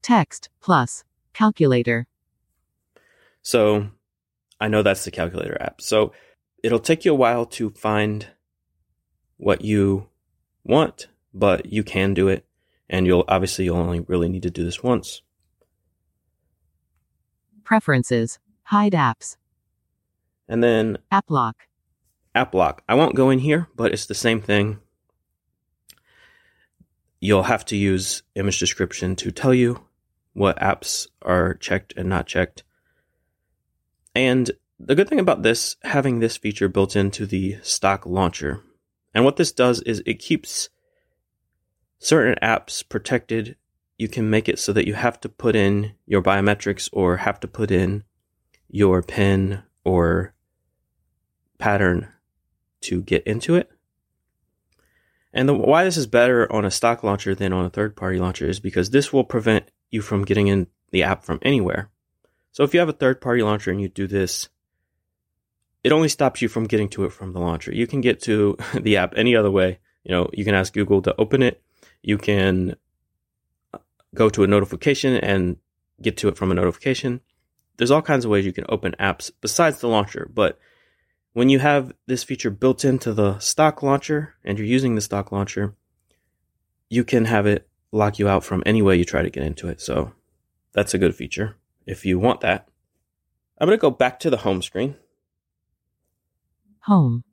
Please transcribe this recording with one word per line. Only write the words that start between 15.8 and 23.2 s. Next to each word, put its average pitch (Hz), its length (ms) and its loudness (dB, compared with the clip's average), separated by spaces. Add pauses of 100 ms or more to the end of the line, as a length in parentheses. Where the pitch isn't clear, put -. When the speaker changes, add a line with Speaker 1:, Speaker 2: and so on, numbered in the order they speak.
Speaker 1:
Preferences. 127 720 0 (260)
Hide 208 300 2
apps. 135 440 -2 (1120)
Speaker 2:
And 117 160 0
then 110 360 2 (100)
Speaker 1:
App 196 220 0
lock. 120 360 -4 (680)
Speaker 2:
App 127 180 0
lock. 90 340 0
I 104 60 2
won't 151 220 4
go 131 160 4